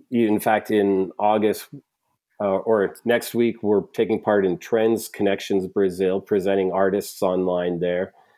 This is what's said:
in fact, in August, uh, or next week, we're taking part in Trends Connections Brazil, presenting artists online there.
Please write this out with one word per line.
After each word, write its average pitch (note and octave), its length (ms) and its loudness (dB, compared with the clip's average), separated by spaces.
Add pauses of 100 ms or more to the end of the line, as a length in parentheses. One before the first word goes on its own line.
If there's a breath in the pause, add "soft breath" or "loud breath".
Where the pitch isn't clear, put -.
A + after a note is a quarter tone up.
in A2 300 2
fact, G#2+ 320 0
in G2 480 2
August, G#2 480 0 (760)
uh, G2 180 0
or G#2 440 0
next A#2 320 0
week, A#2 260 0
we're G#2 260 2
taking A2 340 -2
part G#2 240 2
in F2 120 0
Trends A2 520 0
Connections G2 580 -2
Brazil, F#2+ 540 0
presenting G2 500 0
artists F#2+ 500 -2
online F2+ 580 0
there. F2+ 340 -2 (240 soft breath)